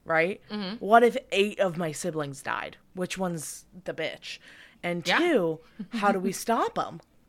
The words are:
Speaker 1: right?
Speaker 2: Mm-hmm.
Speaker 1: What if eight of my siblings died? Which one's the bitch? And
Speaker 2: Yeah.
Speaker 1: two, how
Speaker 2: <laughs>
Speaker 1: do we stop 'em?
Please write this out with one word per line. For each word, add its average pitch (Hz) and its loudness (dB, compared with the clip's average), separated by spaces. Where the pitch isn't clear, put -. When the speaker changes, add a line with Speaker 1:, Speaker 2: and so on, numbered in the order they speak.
Speaker 1:
right? 165 2
Speaker 2:
Mm-hmm. 208 -6
Speaker 1:
What 220 6
if 233 4
eight 196 2
of 180 0
my 165 -2
siblings 147 -6
died? - -6
Which 180 -6
one's 175 -6
the 165 -8
bitch? - -8
And 175 -4
Speaker 2:
Yeah. 190 4
Speaker 1:
two, 208 2
how 202 2
Speaker 2:
<laughs> - -
Speaker 1:
do 190 0
we 190 -2
stop 294 -2
'em? 156 -6